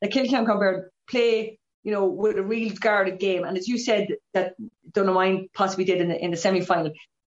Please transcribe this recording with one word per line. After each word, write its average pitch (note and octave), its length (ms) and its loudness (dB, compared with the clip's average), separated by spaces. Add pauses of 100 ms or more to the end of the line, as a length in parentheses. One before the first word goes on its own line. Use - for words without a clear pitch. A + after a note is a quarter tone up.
that G3+ 100 -4
Kilkenny B3 360 0
Clonberne G3 380 2 (260)
play, A3+ 480 0 (240)
you G#3 100 -4
know, G3 140 2
with G3+ 320 0
a G3 40 0
real A3 380 -2
guarded G3+ 400 2
game. F#3 240 0
And F#3+ 140 -4
as F#3 100 -8
you A#3+ 100 0
said, G#3 300 0 (240)
that F#3 220 -2 (360)
Dunamine F#3 640 2
possibly F#3+ 320 0
did F3+ 160 2
in E3+ 80 0
the, E3+ 160 -4
in F3 60 -2
the F3 60 -4
semi-final, F3 560 0 (340)